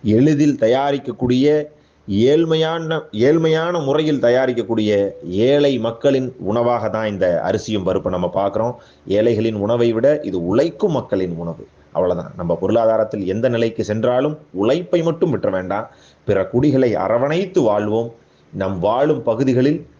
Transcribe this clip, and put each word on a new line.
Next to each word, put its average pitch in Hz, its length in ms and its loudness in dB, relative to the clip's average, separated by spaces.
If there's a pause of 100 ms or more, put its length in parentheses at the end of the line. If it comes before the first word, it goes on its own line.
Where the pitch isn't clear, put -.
எளிதில் 139 580 4
தயாரிக்கக்கூடிய, 131 1040 0 (460)
ஏழ்மையான, 160 920 0 (100)
ஏழ்மையான 160 720 2
முறையில் 147 380 0
தயாரிக்கக்கூடிய 113 880 2 (160)
ஏழை 127 540 2
மக்களின் 127 600 -2
உணவாக 113 500 0
தான் 110 180 -2
இந்த 90 340 0
அரிசியும் 101 460 -2
பருப்பு 95 220 -2
நம்ம 90 220 -2
பார்க்கிறோம். 104 460 -2 (300)
ஏழைகளின் 110 480 0
உணவை 117 380 0
விட 120 300 2
இது 92 240 -4
உழைக்கும் 160 460 0
மக்களின் 95 440 -2
உணவு. 85 300 -10 (260)
அவ்வளவுதான். 87 440 -2
நம்ம 85 200 -2
பொருளாதாரத்தில் 110 680 0
எந்த 110 220 0
நிலைக்கு 113 360 -2
சென்றாலும் 123 540 -2 (140)
உழைப்பை 160 500 0
மட்டும் 160 340 -2
விட்டுற 101 140 -2
வேண்டாம். 95 400 -4 (340)
பிற 98 220 0
குடிகளை 127 480 2
அரவணைத்து 139 680 0
வாழ்வோம். 107 520 0 (400)
நம் 95 260 -4
வாழும் 120 440 2
பகுதிகளில் 127 640 0 (140)